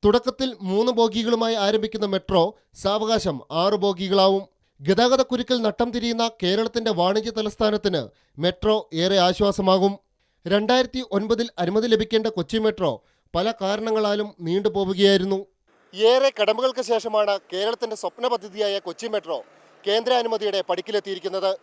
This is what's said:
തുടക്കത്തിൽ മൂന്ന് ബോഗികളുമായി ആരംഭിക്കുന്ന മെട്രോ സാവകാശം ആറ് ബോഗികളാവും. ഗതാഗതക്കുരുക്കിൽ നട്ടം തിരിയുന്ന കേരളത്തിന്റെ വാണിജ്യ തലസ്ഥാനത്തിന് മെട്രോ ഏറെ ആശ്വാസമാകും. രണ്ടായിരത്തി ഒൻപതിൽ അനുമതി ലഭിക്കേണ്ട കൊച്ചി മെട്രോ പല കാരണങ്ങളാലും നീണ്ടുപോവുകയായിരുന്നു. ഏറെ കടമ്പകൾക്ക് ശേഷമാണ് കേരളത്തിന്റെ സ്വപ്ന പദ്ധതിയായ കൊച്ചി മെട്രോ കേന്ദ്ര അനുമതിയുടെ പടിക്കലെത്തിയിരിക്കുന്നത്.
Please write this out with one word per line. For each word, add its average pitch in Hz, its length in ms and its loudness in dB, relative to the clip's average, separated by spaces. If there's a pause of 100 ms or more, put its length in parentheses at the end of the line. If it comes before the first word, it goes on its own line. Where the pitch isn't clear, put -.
തുടക്കത്തിൽ 240 560 0
മൂന്ന് 202 300 0
ബോഗികളുമായി 226 640 0
ആരംഭിക്കുന്ന 214 500 -2
മെട്രോ 190 520 0 (160)
സാവകാശം 202 680 -2 (100)
ആറ് 175 220 2
ബോഗികളാവും. 196 680 2 (400)
ഗതാഗതക്കുരുക്കിൽ 247 800 2
നട്ടം 226 300 0
തിരിയുന്ന 226 400 -2 (120)
കേരളത്തിന്റെ 226 480 0
വാണിജ്യ 202 400 0
തലസ്ഥാനത്തിന് 208 800 -2 (300)
മെട്രോ 190 540 0
ഏറെ 185 240 2
ആശ്വാസമാകും. 190 800 2 (500)
രണ്ടായിരത്തി 247 640 0
ഒൻപതിൽ 226 380 0 (100)
അനുമതി 202 280 0
ലഭിക്കേണ്ട 220 400 2
കൊച്ചി 220 300 -4
മെട്രോ 214 460 -2 (320)
പല 202 260 0
കാരണങ്ങളാലും 208 800 -2
നീണ്ടുപോവുകയായിരുന്നു. 196 1040 2 (480)
ഏറെ 247 380 4 (100)
കടമ്പകൾക്ക് 240 400 0
ശേഷമാണ് 214 580 0 (140)
കേരളത്തിന്റെ 214 420 -4
സ്വപ്ന 220 320 -6
പദ്ധതിയായ 202 520 -2
കൊച്ചി 190 280 -10
മെട്രോ 165 360 -4 (440)
കേന്ദ്ര 226 260 0
അനുമതിയുടെ 214 560 0
പടിക്കലെത്തിയിരിക്കുന്നത്. 190 920 -4